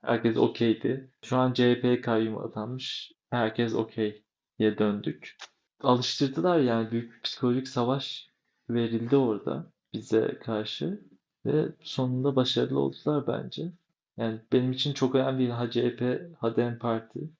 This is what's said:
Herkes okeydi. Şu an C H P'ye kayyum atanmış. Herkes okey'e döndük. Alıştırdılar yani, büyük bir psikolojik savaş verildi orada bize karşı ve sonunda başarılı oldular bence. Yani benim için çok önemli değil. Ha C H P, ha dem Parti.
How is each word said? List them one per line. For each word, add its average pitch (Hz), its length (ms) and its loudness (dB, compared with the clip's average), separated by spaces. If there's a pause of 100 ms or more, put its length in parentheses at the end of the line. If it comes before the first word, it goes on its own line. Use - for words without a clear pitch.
Herkes 117 340 2
okeydi. 117 720 2 (140)
Şu 127 120 -2
an 127 160 2
C 123 180 4
H 123 100 2
P'ye 123 200 2
kayyum 113 380 0
atanmış. 110 760 -8 (180)
Herkes 117 440 0
okey'e 107 1040 -2
döndük. - 580 -2 (460)
Alıştırdılar 135 760 2
yani, 113 320 2
büyük 117 220 -4
bir - 100 -20
psikolojik 127 460 -2
savaş 127 600 -2 (420)
verildi 117 460 2
orada 123 560 0 (200)
bize 107 520 0
karşı 120 560 -4 (460)
ve 147 220 2 (120)
sonunda 131 560 -2
başarılı 127 440 2
oldular 139 460 -2
bence. - 460 -6 (440)
Yani 113 240 -4 (120)
benim 127 200 4
için 135 200 -2
çok 135 220 0
önemli 131 240 2
değil. 127 120 0
Ha 120 200 -4
C 120 140 0
H 120 120 0
P, 123 320 -2 (120)
ha 117 160 0
dem 120 220 0
Parti. 117 420 -4 (200)